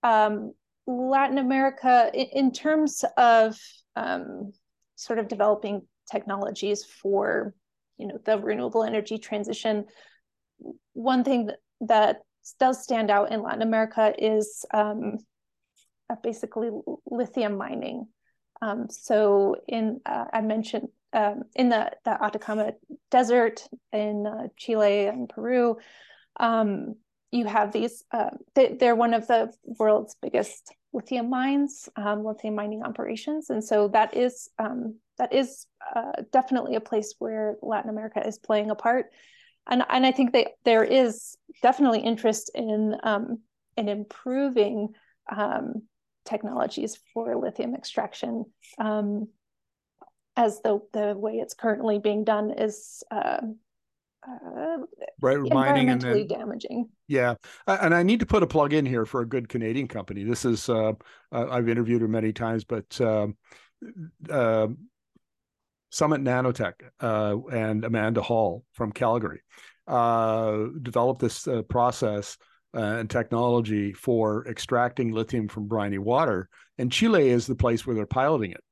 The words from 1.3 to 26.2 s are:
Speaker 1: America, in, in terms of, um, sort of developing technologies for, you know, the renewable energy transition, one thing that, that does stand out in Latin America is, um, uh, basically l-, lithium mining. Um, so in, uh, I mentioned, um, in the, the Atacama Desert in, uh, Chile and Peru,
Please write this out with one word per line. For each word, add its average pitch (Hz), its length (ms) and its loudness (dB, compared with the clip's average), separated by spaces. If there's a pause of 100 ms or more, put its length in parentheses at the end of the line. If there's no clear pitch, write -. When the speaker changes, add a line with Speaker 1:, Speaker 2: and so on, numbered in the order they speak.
Speaker 1:
America, 262 760 4
in, 262 120 0
in 269 260 2
terms 311 520 0 (120)
of, 226 420 6 (380)
um, 196 560 -8 (420)
sort - 240 -6
of 214 80 -4
developing 208 560 0 (260)
technologies 202 760 -4
for, 196 680 -2 (460)
you - 80 -10
know, 196 180 -12
the 220 140 2
renewable 220 460 -2
energy 220 340 -4
transition, 214 680 -4 (1080)
one 247 320 0
thing 240 220 0
that, - 120 -10 (220)
that 214 400 4 (400)
does 254 200 2
stand 220 300 -2
out 202 220 4
in 214 100 -4
Latin 220 200 -4
America 220 540 2
is, 214 560 0
um, 214 440 0 (920)
uh, 233 140 -6
basically 226 460 -4
l-, - 380 -8
lithium 233 500 -2
mining. - 500 -8 (560)
Um, 220 260 -4
so 202 680 2 (100)
in, 226 400 -2
uh, - 260 -4
I 226 100 0
mentioned, 220 440 -4 (260)
um, 208 300 0 (140)
in 254 140 4
the, 220 200 2 (140)
the - 180 0
Atacama 214 520 -4 (360)
Desert 233 560 4 (260)
in, 208 320 -2
uh, 220 220 -8 (100)
Chile 208 500 2
and 240 220 -4
Peru, 233 500 0 (600)